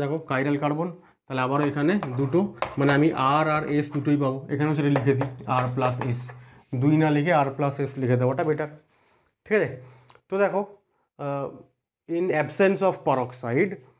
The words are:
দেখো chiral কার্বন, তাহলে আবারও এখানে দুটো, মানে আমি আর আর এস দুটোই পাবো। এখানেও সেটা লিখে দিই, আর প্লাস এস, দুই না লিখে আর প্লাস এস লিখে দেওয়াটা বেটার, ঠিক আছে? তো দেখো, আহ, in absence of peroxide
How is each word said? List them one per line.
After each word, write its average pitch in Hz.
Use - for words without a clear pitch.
দেখো 143
chiral 143
কার্বন, 151
তাহলে 131
আবারও 143
এখানে 147
দুটো, 139
মানে 139
আমি 156
আর 156
আর 156
এস 147
দুটোই 143
পাবো। 131
এখানেও 151
সেটা 143
লিখে 131
দিই, 139
আর 127
প্লাস 123
এস, 117
দুই 151
না 156
লিখে 151
আর 139
প্লাস 143
এস 139
লিখে 123
দেওয়াটা 131
বেটার, 147
ঠিক 214
আছে? 160
তো 190
দেখো, 185
আহ, -
in 175
absence 190
of 175
peroxide 127